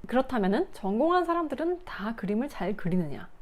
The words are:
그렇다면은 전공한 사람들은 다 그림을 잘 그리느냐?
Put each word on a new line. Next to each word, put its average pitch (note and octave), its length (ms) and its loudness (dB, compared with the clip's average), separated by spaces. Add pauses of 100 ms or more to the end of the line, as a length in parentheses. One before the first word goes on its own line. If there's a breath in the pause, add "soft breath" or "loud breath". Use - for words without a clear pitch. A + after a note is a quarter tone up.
그렇다면은 B3+ 640 2
전공한 D#4+ 520 2
사람들은 E4+ 600 0
다 G#3+ 300 -6
그림을 G#3+ 340 0
잘 G3 260 -2
그리느냐? E3+ 520 0 (140)